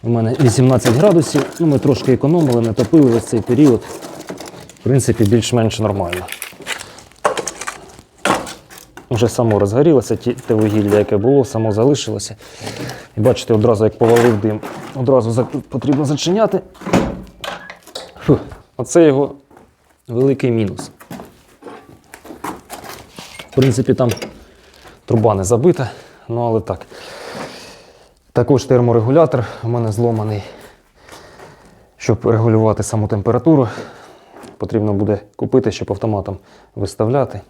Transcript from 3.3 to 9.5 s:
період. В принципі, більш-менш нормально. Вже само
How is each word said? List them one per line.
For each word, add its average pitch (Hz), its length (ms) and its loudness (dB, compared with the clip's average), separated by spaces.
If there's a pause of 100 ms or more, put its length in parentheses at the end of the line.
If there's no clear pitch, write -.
період. 120 400 4 (960)
В - 40 -20
принципі, 120 400 2
більш-менш 110 560 0
нормально. 98 460 -4 (2750)
Вже 113 180 2
само 110 300 0